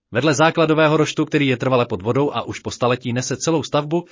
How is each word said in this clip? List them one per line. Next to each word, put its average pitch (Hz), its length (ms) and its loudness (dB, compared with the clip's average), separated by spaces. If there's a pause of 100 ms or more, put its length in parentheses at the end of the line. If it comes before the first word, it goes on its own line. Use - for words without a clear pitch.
(120)
Vedle 139 220 2
základového 156 640 4
roštu, 151 280 0
který 147 220 0
je 127 100 0
trvale 123 280 2
pod 104 160 -6
vodou 127 300 0
a 117 100 -6
už - 180 -10
po 107 120 -8
staletí 123 420 -2
nese 123 240 -4
celou 160 260 0
stavbu, 151 480 -2